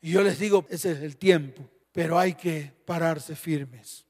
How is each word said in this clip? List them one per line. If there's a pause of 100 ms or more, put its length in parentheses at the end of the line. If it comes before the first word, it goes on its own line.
Y
yo
les
digo,
ese
es
el
tiempo, (240)
pero
hay
que (100)
pararse
firmes.